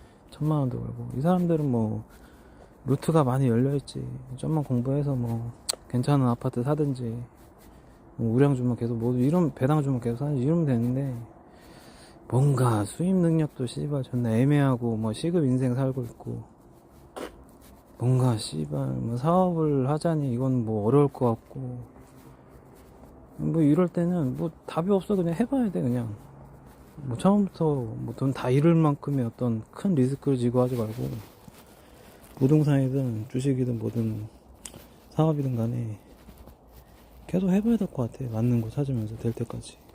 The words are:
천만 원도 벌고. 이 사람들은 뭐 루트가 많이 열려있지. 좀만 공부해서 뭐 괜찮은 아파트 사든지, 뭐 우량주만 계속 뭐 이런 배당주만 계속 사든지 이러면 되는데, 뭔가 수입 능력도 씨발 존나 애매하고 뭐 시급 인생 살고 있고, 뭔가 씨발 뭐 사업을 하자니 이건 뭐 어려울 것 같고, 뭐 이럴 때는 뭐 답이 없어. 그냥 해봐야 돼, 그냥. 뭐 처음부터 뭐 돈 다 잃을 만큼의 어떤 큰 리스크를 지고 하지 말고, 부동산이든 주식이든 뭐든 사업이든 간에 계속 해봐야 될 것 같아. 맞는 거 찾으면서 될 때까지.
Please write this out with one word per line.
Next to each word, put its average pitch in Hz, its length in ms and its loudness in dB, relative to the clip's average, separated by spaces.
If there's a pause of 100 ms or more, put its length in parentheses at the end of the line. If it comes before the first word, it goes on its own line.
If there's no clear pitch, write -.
(300)
천만 151 300 -2
원도 123 200 -2
벌고. 117 380 -10
이 131 40 -4
사람들은 170 500 2
뭐 110 320 0 (840)
루트가 147 380 2
많이 131 240 2
열려있지. 131 580 0 (320)
좀만 151 260 -2
공부해서 135 520 -2
뭐 117 360 -4 (380)
괜찮은 127 380 2
아파트 123 340 -2
사든지, 131 580 -2 (1000)
뭐 117 180 0
우량주만 127 420 4
계속 120 180 -4
뭐 120 200 0
이런 143 400 2
배당주만 139 440 2
계속 117 180 -2
사든지 143 260 -2
이러면 165 220 2
되는데, 127 500 0 (1120)
뭔가 123 560 2
수입 175 280 -2
능력도 160 540 2
씨발 147 360 -4
존나 120 340 -2
애매하고 127 580 4
뭐 110 160 -2
시급 165 320 0
인생 127 320 2
살고 131 280 -2
있고, 117 400 -10 (1500)
뭔가 123 400 2
씨발 147 500 -6
뭐 123 300 -4
사업을 156 720 2
하자니 151 440 0
이건 127 300 0
뭐 107 240 -2
어려울 143 220 6
것 135 160 -2
같고, 123 520 -4 (1600)
뭐 156 260 0
이럴 156 280 4
때는 170 480 0
뭐 165 120 -4 (160)
답이 170 260 -4
없어. 196 260 0
그냥 170 180 0
해봐야 240 360 0
돼, 175 100 -4
그냥. 120 340 -2 (880)
뭐 123 140 -6
처음부터 196 480 2
뭐 123 500 -4
돈 135 160 0
다 127 180 -4
잃을 147 260 6
만큼의 143 500 2
어떤 117 360 -2 (100)
큰 196 220 -2
리스크를 135 440 2
지고 120 240 2
하지 127 160 0
말고, 117 320 -4 (1300)
부동산이든 135 920 2
주식이든 127 500 -2
뭐든 110 480 -4 (840)
사업이든 143 480 0
간에 113 420 -4 (1300)
계속 185 220 0
해봐야 208 260 2
될 196 120 -2
것 117 220 -4
같아. - 220 -10
맞는 117 300 2
거 110 80 -6
찾으면서 113 480 -4
될 113 160 -4
때까지. - 440 -10 (180)